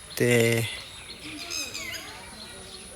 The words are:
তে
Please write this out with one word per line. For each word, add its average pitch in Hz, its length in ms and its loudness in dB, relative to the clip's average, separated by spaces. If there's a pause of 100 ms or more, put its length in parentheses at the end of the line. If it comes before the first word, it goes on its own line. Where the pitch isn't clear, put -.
(180)
তে 123 120 8 (2750)